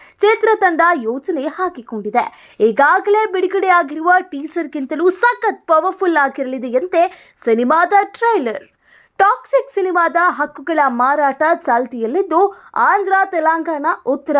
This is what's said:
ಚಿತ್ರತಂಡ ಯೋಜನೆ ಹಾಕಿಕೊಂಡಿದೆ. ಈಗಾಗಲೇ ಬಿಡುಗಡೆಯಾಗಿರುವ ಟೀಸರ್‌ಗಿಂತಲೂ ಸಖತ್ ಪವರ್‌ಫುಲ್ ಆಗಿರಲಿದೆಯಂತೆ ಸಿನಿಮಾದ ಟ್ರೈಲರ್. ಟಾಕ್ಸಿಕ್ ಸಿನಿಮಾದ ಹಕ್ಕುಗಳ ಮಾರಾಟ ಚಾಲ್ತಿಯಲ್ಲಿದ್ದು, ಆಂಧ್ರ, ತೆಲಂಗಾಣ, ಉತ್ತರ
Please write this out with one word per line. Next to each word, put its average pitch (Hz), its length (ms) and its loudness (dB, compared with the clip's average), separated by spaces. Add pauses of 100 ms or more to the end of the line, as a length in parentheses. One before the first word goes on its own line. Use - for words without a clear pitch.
(200)
ಚಿತ್ರತಂಡ 427 600 2 (120)
ಯೋಜನೆ 269 520 -4
ಹಾಕಿಕೊಂಡಿದೆ. 240 1120 -6
ಈಗಾಗಲೇ 370 720 2
ಬಿಡುಗಡೆಯಾಗಿರುವ 359 880 0
ಟೀಸರ್‌ಗಿಂತಲೂ 302 880 -4
ಸಖತ್ 466 560 -2
ಪವರ್‌ಫುಲ್ 349 500 0
ಆಗಿರಲಿದೆಯಂತೆ 269 1160 -2 (100)
ಸಿನಿಮಾದ 262 480 2 (100)
ಟ್ರೈಲರ್. 403 600 -2 (560)
ಟಾಕ್ಸಿಕ್ 508 540 0
ಸಿನಿಮಾದ 359 480 -2
ಹಕ್ಕುಗಳ 302 640 -2
ಮಾರಾಟ 269 560 0 (120)
ಚಾಲ್ತಿಯಲ್ಲಿದ್ದು, 311 1080 -2 (120)
ಆಂಧ್ರ, 381 380 0 (120)
ತೆಲಂಗಾಣ, 320 640 -2 (200)
ಉತ್ತರ 285 340 -2